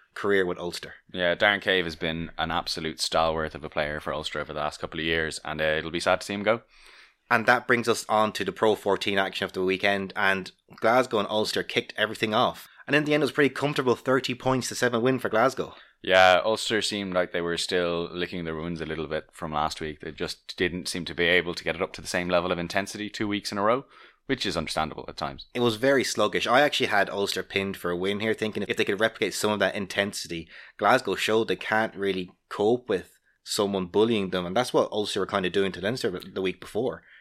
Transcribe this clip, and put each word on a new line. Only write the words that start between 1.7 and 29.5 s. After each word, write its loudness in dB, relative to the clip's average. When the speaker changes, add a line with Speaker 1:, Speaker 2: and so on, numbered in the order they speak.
Speaker 2:
has -6
been -4
an -2
absolute -4
stalwart 0
of -14
a -8
player -4
for -6
Ulster -6
over -8
the -6
last -4
couple -8
of -2
years, 0
and, -6
uh, 0
it'll 0
be -4
sad 2
to -12
see -6
him -6
go. 2
Speaker 1:
And 2
that 4
brings 2
us 0
on 2
to -4
the -4
Pro 2
fourteen 0
action -2
of -6
the -4
weekend, 0
and 0
Glasgow 2
and 0
Ulster 0
kicked -4
everything 0
off. 0
And 0
in 4
the 2
end, 2
it 2
was 0
a -10
pretty 2
comfortable 2
thirty 0
points 0
to -6
seven 2
win 2
for -2
Glasgow. 2
Speaker 2:
Yeah, 8
Ulster 0
seemed -4
like 2
they -2
were -2
still 0
licking -6
their -6
wounds -6
a -8
little -6
bit -4
from -10
last -2
week. -8
They -10
just -8
didn't -2
seem -6
to -10
be 2
able 4
to -10
get -2
it -4
up -4
to -14
the -14
same -2
level 4
of -2
intensity -4
two -4
weeks -4
in -6
a 0
row, 2
which -2
is -2
understandable -4
at -12
times. -8
Speaker 1:
It -2
was 2
very 4
sluggish. 0
I 4
actually 2
had 2
Ulster -2
pinned -4
for -4
a 0
win -2
here, 0
thinking -4
if -2
they 0
could -2
replicate -2
some 0